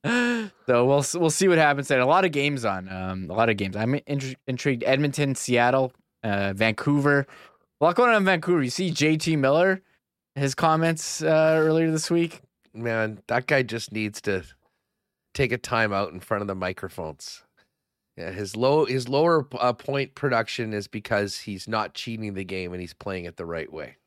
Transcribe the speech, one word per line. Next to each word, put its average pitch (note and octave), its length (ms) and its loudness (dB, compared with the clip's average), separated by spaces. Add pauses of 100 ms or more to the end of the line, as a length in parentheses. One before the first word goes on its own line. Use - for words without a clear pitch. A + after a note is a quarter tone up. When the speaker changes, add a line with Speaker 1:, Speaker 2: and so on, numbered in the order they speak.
Speaker 1:
So A3+ 800 0
we'll C#3 140 4
s-, C#3 160 -4
we'll E3+ 140 2
see F#3+ 180 2
what F3 100 6
happens C#3+ 300 2
there. C3+ 120 2
A B2+ 60 4
lot F3 180 4
of F3+ 80 0
games C#3+ 320 -4
on. F#2+ 260 -4
Um, F#2 400 -6
a F2+ 40 -8
lot A2+ 160 2
of G#2+ 80 0
games. G2 180 -4
I'm A2+ 200 0
in-, C3+ 400 -6 (100)
intrigued. B2+ 400 -2
Edmonton, C#3 500 0
Seattle, B2 560 2 (320)
uh, G2+ 320 0
Vancouver. C#3 720 2 (540)
A - 20 4
lot E3+ 120 4
going B3 160 6
on A3 60 6
in G3 80 4
Vancouver. F3 380 2
You B2 60 0
see F#3 220 -2
J D#3 260 2
T D#3+ 180 0
Miller, E3 460 4 (540)
his C#3 200 -2
comments, D#3+ 680 0
uh, D#3 360 4
earlier D#3+ 340 4
this D#3 180 -2
week. E3+ 320 0 (320)
Speaker 2:
Man, A2 540 -4
that A#2+ 200 -2
guy C3+ 160 4
just A2+ 280 -6
needs G#2+ 300 -6
to F#2 220 -2 (920)
take B2 180 0
a B2 60 -2
time A2+ 340 0
out G2 220 -2
in F2+ 60 -12
front G2+ 220 -4
of G2+ 60 -6
the F#2+ 80 -6
microphones. F#2 880 -10 (720)
Yeah, F2 160 -10
his F#2+ 240 -10
low, C#3 300 2
his B2 240 -4
lower, D3+ 360 2 (140)
uh, B2 140 2
point C#3 420 -6
production A2+ 580 -2
is G#2 140 -6
because G#2 520 -4
he's G2 280 -10
not A2 260 -4
cheating A2 400 -8
the F#2+ 120 -6
game F2+ 260 -8
and F2+ 100 -8
he's F2 120 -12
playing F#2 320 -8
it F2 120 -12
the F2+ 80 -8
right E2 260 -8
way. D2+ 360 -12